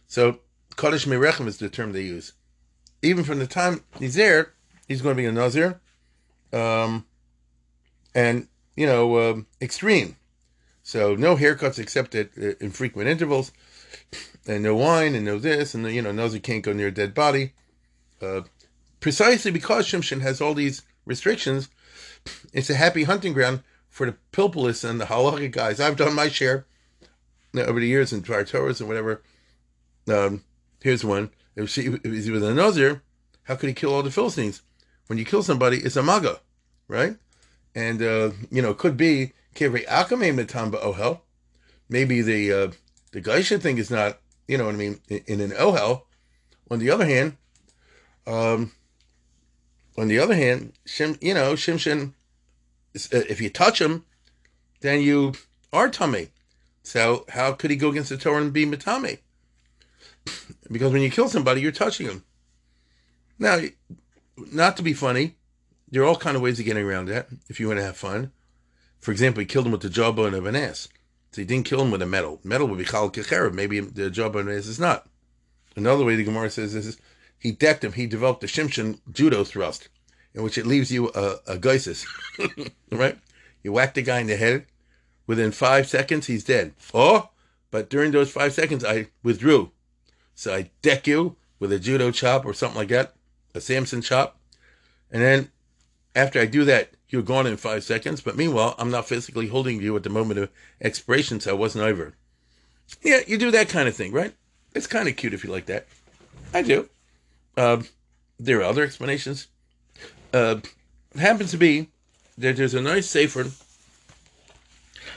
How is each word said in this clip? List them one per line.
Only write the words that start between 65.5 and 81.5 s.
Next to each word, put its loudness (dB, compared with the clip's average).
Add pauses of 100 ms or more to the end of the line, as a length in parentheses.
there 2
are 4
all 6
kind -2
of -2
ways 0
of -6
getting 0
around -4
that, -6 (220)
if -12
you -4
want -2
to -2
have -10
fun. -6 (680)
For -6
example, 2
he -4
killed 0
him 0
with -2
the -6
jawbone 0
of -4
an -2
ass. -6 (440)
So -10
he -8
didn't -2
kill 0
him 2
with 0
a -4
metal. -2
Metal 0
would -4
be -6
Chal 0
Kecherev. -2
Maybe -4
the -6
jawbone -4
of -6
an -4
ass -10
is -10
not. 0 (680)
Another 2
way 2
the 0
Gemara -2
says -8
this -8
is, -12 (420)
he -4
decked 2
him. -4
He -4
developed -2
the -8
Shimshon -4 (120)
judo 4
thrust, -8 (440)
in -8
which -4
it -2
leaves 2
you 0
a, -2 (100)
a -6